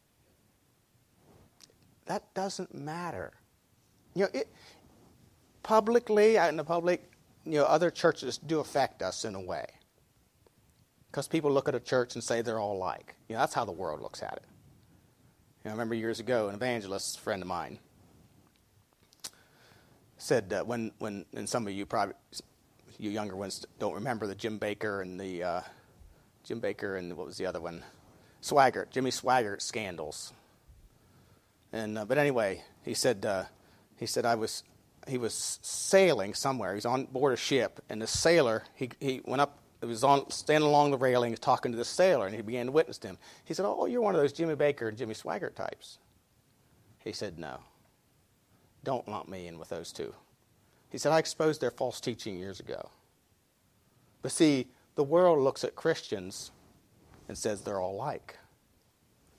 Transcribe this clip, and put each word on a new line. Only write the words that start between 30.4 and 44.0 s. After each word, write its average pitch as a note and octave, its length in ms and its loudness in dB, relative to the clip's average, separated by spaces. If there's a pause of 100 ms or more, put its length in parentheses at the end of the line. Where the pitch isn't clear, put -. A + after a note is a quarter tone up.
And, G#2+ 260 -4
uh, G#2+ 60 -4
but B2+ 140 0
anyway, A#2+ 440 2 (220)
he - 100 -6
said, A2+ 320 2
uh, F#2+ 180 0 (520)
he A#2 100 -8
said, A#2+ 180 -2
"I A#2 120 4
was, A2 260 -4 (460)
he C3 100 -2
was - 420 -4
sailing C#3+ 760 4
somewhere. B2 360 -2
He G2 60 -2
was G#2+ 100 -4
on B2+ 200 0
board C3 260 2
a A#2 40 0
ship, - 520 0
and G#2+ 120 -6
the A2 60 -4
sailor, C#3 580 4 (100)
he, B2 160 -6 (100)
he C3+ 240 -2
went B2+ 160 0
up, - 180 2 (220)
he A#2+ 60 -8
was A#2 180 -4
on, C#3 260 6
standing D3+ 380 4
along D3 220 6
the C3+ 80 2
railing B2 380 4
talking C3 360 2
to A2+ 60 -4
the A#2 80 -2
sailor, E3+ 400 4
and G2+ 80 -4
he A#2 80 -6
began A#2+ 240 -4
to C3 60 -4
witness D#3 260 2
to A2 100 -10
him. F#2 100 -12 (260)
He D#3+ 100 -6
said, F#3 120 -2
'Oh, - 200 0
you're B3 160 0